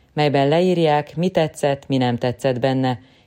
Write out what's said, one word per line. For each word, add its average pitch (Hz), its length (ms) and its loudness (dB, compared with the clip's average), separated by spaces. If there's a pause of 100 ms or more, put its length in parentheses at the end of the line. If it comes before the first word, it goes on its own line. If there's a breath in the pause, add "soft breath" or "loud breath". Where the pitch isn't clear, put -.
(140 soft breath)
melyben 139 340 2
leírják, 160 680 0
mi 175 140 -2
tetszett, 151 580 -2
mi 135 100 0
nem 123 200 0
tetszett 123 420 -2
benne, 131 400 0 (280 soft breath)